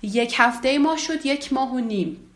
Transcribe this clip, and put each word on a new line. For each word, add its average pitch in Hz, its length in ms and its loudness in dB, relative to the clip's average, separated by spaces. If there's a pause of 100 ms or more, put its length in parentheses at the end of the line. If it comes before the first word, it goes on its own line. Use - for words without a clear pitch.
یک 233 340 0
هفته 254 420 4
ما 311 180 4
شد 311 300 -4
یک 277 260 -2
ماه 262 200 -2
و 254 60 -2
نیم 202 380 -2 (180)